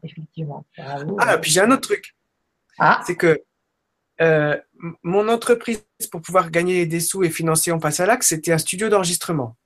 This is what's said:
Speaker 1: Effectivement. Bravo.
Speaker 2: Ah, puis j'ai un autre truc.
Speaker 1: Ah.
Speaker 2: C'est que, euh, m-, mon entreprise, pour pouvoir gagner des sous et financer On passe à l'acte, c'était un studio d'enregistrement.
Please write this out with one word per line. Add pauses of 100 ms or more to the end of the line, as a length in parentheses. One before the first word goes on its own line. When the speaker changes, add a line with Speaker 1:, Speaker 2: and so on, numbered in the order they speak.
Speaker 1:
Effectivement. (120)
Bravo.
Speaker 2:
Ah,
puis
j'ai
un
autre
truc. (640)
Speaker 1:
Ah.
Speaker 2:
C'est
que, (800)
euh, (280)
m-,
mon
entreprise, (240)
pour
pouvoir
gagner
des
sous
et
financer
On
passe
à
l'acte,
c'était
un
studio
d'enregistrement.